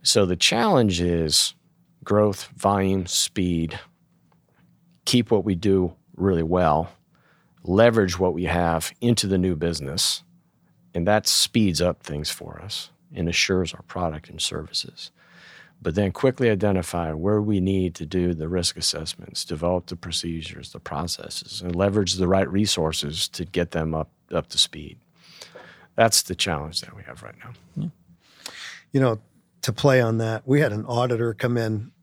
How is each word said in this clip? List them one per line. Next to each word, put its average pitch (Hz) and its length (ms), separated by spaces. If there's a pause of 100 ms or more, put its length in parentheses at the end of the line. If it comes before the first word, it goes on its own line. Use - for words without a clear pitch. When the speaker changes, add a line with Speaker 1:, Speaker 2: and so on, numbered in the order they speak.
Speaker 1:
So 104 240
the 87 100
challenge 113 640
is 85 540 (480)
growth, 104 540
volume, 98 500
speed, 85 720 (1300)
keep 120 240
what 101 140
we 101 100
do 92 400 (220)
really 90 260
well, 82 480 (720)
leverage 101 560
what 90 160
we 90 100
have 82 560
into 117 260
the 95 120
new 90 180
business, 78 640 (720)
and 110 120
that 107 200
speeds 98 540
up 90 220
things 76 280
for 78 300
us - 300 (240)
and 90 140
assures 92 440
our - 100
product 82 460
and 78 140
services. - 680 (680)
But 82 140
then 95 180
quickly 127 380
identify 90 640
where 98 280
we 104 200
need 92 360
to 80 100
do 90 280
the 78 140
risk 90 280
assessments, - 680
develop 87 420
the 90 100
procedures, 82 760
the - 80
processes, - 840
and 87 120
leverage 98 400
the 92 140
right 95 220
resources 82 800
to - 140
get 85 280
them 80 220
up, 78 140 (240)
up 82 160
to - 100
speed. 76 400 (1000)
That's 113 260
the - 120
challenge 78 480
that - 140
we 98 80
have - 180
right - 200
now. 123 100 (240)
Speaker 2:
Yeah. 151 120 (1040)
Speaker 3:
You 139 80
know, 117 200 (420)
to 123 100
play 131 280
on 113 180
that, 110 280
we 143 140
had 135 120
an 107 140
auditor 120 480
come 120 220
in 110 360 (100)